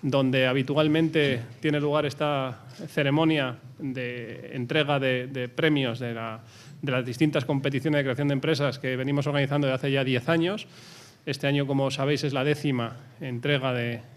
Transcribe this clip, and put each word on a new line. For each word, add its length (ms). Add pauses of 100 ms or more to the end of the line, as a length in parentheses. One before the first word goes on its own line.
donde 460
habitualmente 920 (180)
tiene 220
lugar 240
esta 560 (260)
ceremonia 680 (220)
de 720
entrega 440
de, 300
de 220
premios 500
de 140
la, 260 (420)
de 120
las 120
distintas 380
competiciones 560
de 40
creación 260
de 60
empresas 440
que 160
venimos 320
organizando 400
desde 80
hace 160
ya 140
diez 240
años. 380 (580)
Este 220
año, 200
como 240
sabéis, 320
es 80
la 140
décima 500 (240)
entrega 540
de 260 (180)